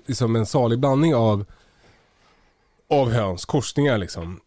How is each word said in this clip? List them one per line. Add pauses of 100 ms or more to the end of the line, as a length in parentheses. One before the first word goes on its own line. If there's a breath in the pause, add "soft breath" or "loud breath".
liksom
en
salig
blandning
av, (1500 soft breath)
av
höns,
korsningar
liksom.